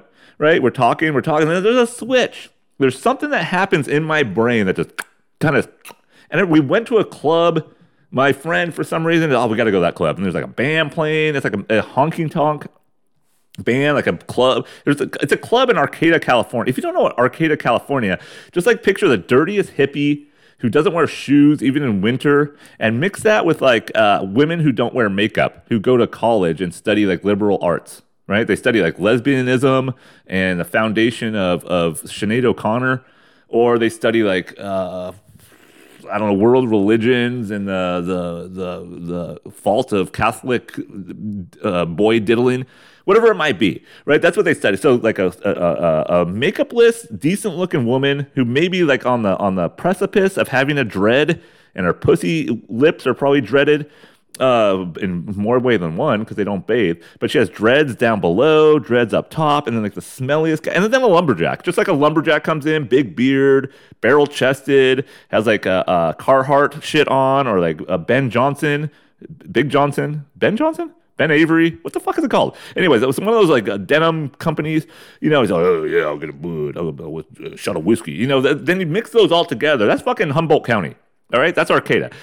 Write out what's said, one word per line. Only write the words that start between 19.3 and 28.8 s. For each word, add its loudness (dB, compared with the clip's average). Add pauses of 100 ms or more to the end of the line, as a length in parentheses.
hippie -2 (320)
who -2
doesn't 2
wear 0
shoes 2
even 0
in -2
winter, 0 (220)
and 0
mix -4
that 2
with, 0
like, 2
uh, 4
women 0
who 2
don't -2
wear 0
makeup, -2
who 0
go 2
to 2
college 0
and -6
study, 0
like, -2
liberal 0
arts. -4 (280)
Right? 0
They 0
study, 0